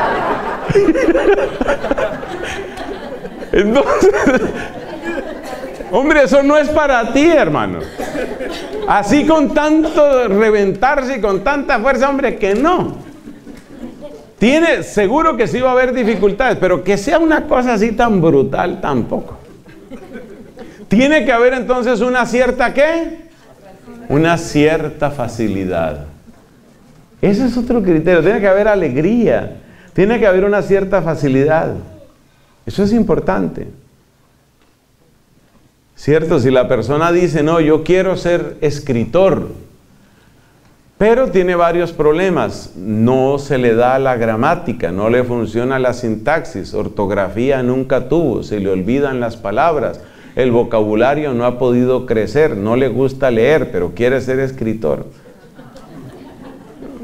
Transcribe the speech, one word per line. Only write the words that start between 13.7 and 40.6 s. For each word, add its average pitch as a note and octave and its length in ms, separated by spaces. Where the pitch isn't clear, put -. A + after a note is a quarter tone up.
Tiene, C#4 440
seguro B3+ 540
que A3 100
sí F3 140
va B3+ 80
a B3+ 40
haber B3+ 200
dificultades, G#3+ 680
pero F3+ 240
que G3 140
sea D4+ 220
una D#4 260
cosa B3 300
así A3 180
tan A3 300
brutal, D3 580
tampoco. - 560
Tiene C4+ 380
que B3 60
haber A#3+ 200
entonces B3 480
una B3 240
cierta, B3 480
¿qué? D#4 560
Una D#3+ 300
cierta D3+ 720
facilidad. F#2 960
Ese G3+ 240
es B3 140
otro A#3 240
criterio. E3+ 400
Tiene G#3 180
que G3 80
haber G3+ 200
alegría. D#3+ 920
Tiene G#3 260
que G#3+ 80
haber F#3+ 200
una G3+ 160
cierta G3 400
facilidad. D3 720
Eso - 200
es G3+ 100
importante. F#3 720
¿Cierto? D#3+ 400
Si C3 140
la B2+ 160
persona C#3 420
dice, E3+ 320
"No, E3 160
yo D#3 240
quiero F3+ 340
ser E3+ 440
escritor", C3+ 880